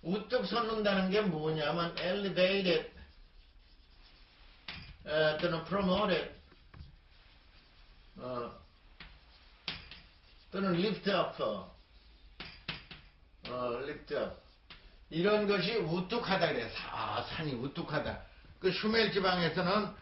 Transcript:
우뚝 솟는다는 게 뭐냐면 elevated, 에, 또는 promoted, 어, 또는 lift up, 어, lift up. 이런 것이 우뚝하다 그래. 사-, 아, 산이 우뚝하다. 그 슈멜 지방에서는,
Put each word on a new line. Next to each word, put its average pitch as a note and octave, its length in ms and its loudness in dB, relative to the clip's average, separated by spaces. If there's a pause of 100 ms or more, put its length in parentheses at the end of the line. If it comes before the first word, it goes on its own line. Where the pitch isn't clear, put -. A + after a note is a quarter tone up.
우뚝 G3+ 440 0
솟는다는 G#3 640 2
게 G#3+ 100 4
뭐냐면 D#3+ 760 0
elevated, F#3 920 2 (2250)
에, D#3 320 4
또는 E3 280 0
promoted, F#3+ 680 2 (1900)
어, B2 340 -6 (2000)
또는 F#3+ 240 2
lift F#3+ 340 2
up, E3+ 340 2
어, G#2 300 -4 (2000)
lift D3 300 -6
up. A2 180 0 (800)
이런 G3+ 380 4
것이 G3 300 2
우뚝하다 F3+ 760 0
그래. A#2 160 -2
사-, - 220 -8
아, A2 320 -4
산이 D3+ 300 -4
우뚝하다. C3+ 680 -4 (380)
그 F#3 120 2
슈멜 G#3+ 420 2
지방에서는, F#3 880 2